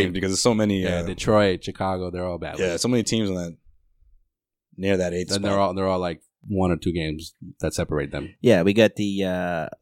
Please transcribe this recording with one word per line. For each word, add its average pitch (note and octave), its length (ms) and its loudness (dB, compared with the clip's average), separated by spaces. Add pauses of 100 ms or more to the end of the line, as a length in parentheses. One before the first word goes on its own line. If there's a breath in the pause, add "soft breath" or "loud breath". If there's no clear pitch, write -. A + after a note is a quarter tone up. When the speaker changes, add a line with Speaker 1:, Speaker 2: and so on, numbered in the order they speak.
Speaker 1:
teams F2+ 100 0
because F#2+ 180 -2
there's F#2+ 100 -2
so A#2+ 140 4
many, G#2 280 2
Speaker 2:
Yeah, F2+ 180 0
Speaker 1:
uh, - 40 -2
Speaker 2:
Detroit, G2 580 2
Chicago, F#2+ 480 -4
they're F2+ 160 -6
all F2 120 -4
battling. E2+ 300 -4
Speaker 1:
yeah, E2+ 100 -2
so A#2 100 -2
many A#2+ 160 2
teams A2 240 0
in F#2 80 -2
that, F2 200 -8 (1200)
near F#2+ 200 2
that F2+ 180 0
eighth F2+ 140 -4
Speaker 2:
Then G2 120 0
Speaker 1:
spot. G2+ 100 0
Speaker 2:
they're G2 100 2
all, F#2 140 2
they're F#2+ 120 -2
all, F#2 140 2
like, F2 220 -4 (240)
one F#2+ 260 2
or E2 40 0
two E2+ 160 -2
games D#2+ 420 -6 (260)
that D#2+ 140 -2
separate D2 360 -4
them. C#2+ 300 -10
Speaker 3:
Yeah, G2+ 220 6
we G2+ 100 4
got G#2+ 240 4
the, G2 280 -2
uh, F2+ 440 -4 (140)